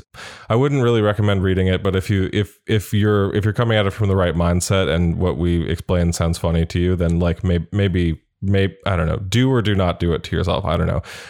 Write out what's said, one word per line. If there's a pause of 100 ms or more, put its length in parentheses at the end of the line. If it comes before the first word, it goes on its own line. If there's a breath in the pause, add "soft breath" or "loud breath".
(500 loud breath)
I
wouldn't
really
recommend
reading
it,
but
if
you,
if,
if
you're,
if
you're
coming
at
it
from
the
right
mindset
and
what
we
explained
sounds
funny
to
you,
then,
like,
may-,
maybe, (200)
may-, (100)
I
don't
know,
do
or
do
not
do
it
to
yourself.
I
don't
know. (280 loud breath)